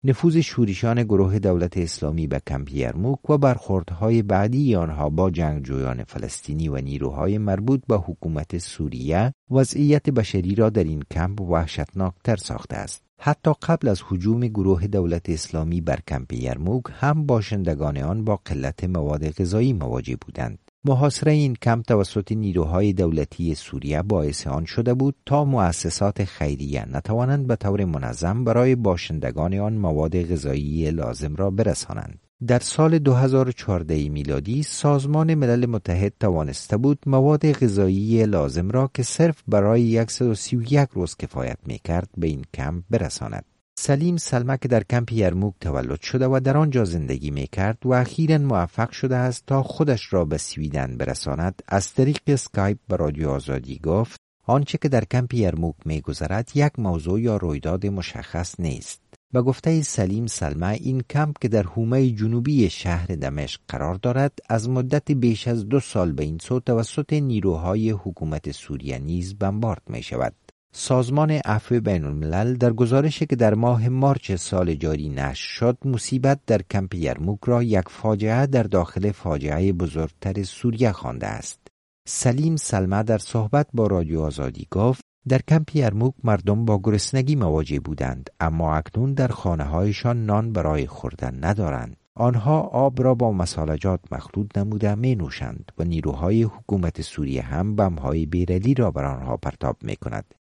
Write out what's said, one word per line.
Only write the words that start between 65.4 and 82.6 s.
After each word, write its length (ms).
از 200
دو 120
سال 320
به 120
این 180
سو 180
توسط 520
نیروهای 800
حکومت 600
سوریه 480
نیز 360
بمبارد 540
می‌شود. 460
سازمان 580
عفو 500
بین 240
الملل 500
در 180
گزارشی 540
که 100
در 180
ماه 340
مارچ 440
سال 420
جاری 340
نشر 400
شد، 360
مصیبت 600
در 160
کمپ 320
یرموک 500
را 180
یک 260
فاجعه 580
در 160
داخل 480
فاجعهٔ 640
بزرگتر 720
سوریه 500
خوانده 340
است. 340
سلیم 480
سلمه 460